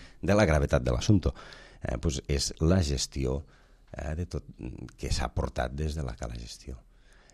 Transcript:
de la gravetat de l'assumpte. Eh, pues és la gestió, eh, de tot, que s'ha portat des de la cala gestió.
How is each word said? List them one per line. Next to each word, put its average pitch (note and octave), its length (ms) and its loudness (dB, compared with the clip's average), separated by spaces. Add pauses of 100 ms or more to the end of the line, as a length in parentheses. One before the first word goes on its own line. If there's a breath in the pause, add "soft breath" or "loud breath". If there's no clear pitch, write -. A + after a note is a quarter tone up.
(200 loud breath)
de G2 160 4
la G#2 120 6
gravetat C#2+ 340 4
de B1 140 2
l'assumpte. F#2 360 4 (480 loud breath)
Eh, - 200 -4
pues E2+ 280 -2
és C#2 220 0 (100)
la F2+ 240 6
gestió, C2+ 580 -2 (500 soft breath)
eh, D2 240 -6
de F2 120 -4
tot, - 180 -8 (500)
que - 160 -4
s'ha - 200 -2
portat B1+ 440 -2
des D2+ 200 -2
de D2 80 -2
la A#1 120 -6
cala A#1 200 -8
gestió. A#1 440 -14 (520 soft breath)